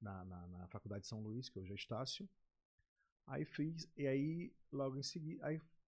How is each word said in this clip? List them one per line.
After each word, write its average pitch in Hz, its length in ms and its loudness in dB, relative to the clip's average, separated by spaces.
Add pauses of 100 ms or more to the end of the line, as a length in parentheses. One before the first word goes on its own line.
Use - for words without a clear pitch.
na, 95 240 -4
na, 90 240 -6
na 90 200 -6
faculdade 101 340 -4
de - 60 -8
São 110 120 -2
Luís, 110 280 -2
que - 100 -4
hoje 95 140 -2
é - 20 0
Estácio. 127 540 -2 (1000)
Aí 147 180 0
fiz, 156 520 0
e 143 100 4
aí 151 480 4 (160)
logo 135 260 2
em 139 60 0
seguida, 160 440 -2
aí 160 140 4 (280)